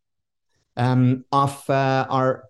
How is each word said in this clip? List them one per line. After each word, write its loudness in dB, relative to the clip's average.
um, 0
of, -2
uh, 0
our -2